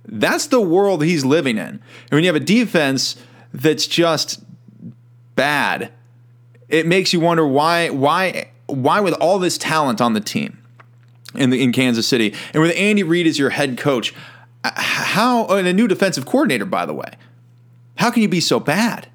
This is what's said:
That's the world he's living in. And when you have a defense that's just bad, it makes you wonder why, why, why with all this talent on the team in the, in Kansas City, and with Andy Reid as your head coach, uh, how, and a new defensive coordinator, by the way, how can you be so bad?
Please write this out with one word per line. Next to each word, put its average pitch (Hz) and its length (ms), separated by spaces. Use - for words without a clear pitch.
That's 147 420
the 262 120
world 185 440
he's 160 200
living 135 340
in. 82 100
And - 440
when 147 120
you 180 40
have 170 80
a 147 60
defense 160 720
that's 151 340
just - 560
bad, 131 540
it 160 180
makes 180 280
you 170 80
wonder 165 260
why, 156 440
why, 151 580
why 143 320
with 185 160
all 185 240
this 180 180
talent 147 420
on 120 140
the 107 80
team - 400
in 135 160
the, 127 100
in 127 120
Kansas 117 340
City, 113 300
and 151 80
with 165 160
Andy 202 240
Reid 170 240
as 151 140
your 135 100
head 139 300
coach, 127 340
uh, 120 120
how, 226 720
and 190 200
a 180 60
new 226 140
defensive 175 400
coordinator, 170 380
by 90 200
the 76 80
way, 67 180
how 233 160
can 233 100
you 208 80
be 170 120
so 131 180
bad? 190 560